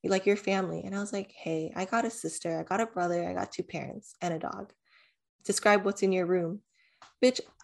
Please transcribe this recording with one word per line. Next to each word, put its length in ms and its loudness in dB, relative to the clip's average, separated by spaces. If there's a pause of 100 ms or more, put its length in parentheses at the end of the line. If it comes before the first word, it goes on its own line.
like, 240 2
your 100 6
family." 480 -2
And 100 -6
I 40 -4
was 140 -6
like, 220 -6
"Hey, 400 -4
I 100 -2
got 200 0
a 60 0
sister, 480 -4
I 40 -6
got 180 0
a 40 2
brother, 420 -2
I 60 -4
got 180 -4
two 120 -6
parents, 580 -10
and 120 -2
a 60 -4
dog. 320 -8 (760)
Describe 400 4
what's 180 0
in 80 4
your 140 2
room." 340 0 (640)
Bitch, 160 6 (240)